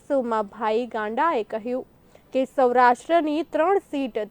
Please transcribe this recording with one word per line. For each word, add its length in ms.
સોમાભાઈ 760
ગાંડાએ 580
કહ્યું 420
કે 120
સૌરાષ્ટ્રની 960
ત્રણ 360
સીટ 380